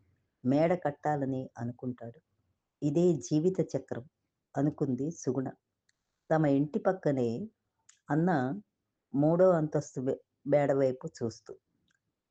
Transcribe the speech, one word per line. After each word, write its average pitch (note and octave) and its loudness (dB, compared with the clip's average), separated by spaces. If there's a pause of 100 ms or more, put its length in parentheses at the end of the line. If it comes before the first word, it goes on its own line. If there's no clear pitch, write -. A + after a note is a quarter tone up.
(440)
మేడ D3 2
కట్టాలని C#3 -4
అనుకుంటాడు. A#2+ -10 (640)
ఇదే E3 2
జీవిత E3 0
చక్రం C3 -6 (520)
అనుకుంది C#3+ -2
సుగుణ. C3+ -4 (840)
తమ D#3+ 4
ఇంటి C#3+ 2
పక్కనే C#3+ 0 (840)
అన్న D#3+ 2 (840)
మూడో E3 4
అంతస్తు D#3 0
వే-, C3 -4 (260)
మేడ C#3+ 2
వైపు C3+ 0
చూస్తూ. - -10 (800)